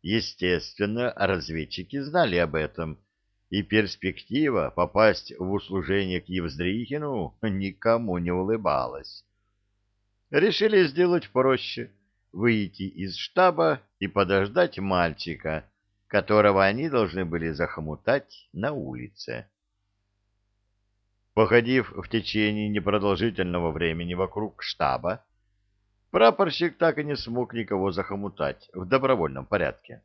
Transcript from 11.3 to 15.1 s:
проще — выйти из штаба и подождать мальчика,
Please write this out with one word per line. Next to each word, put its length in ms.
проще — 640
выйти 500
из 320
штаба 680
и 80
подождать 720
мальчика, 920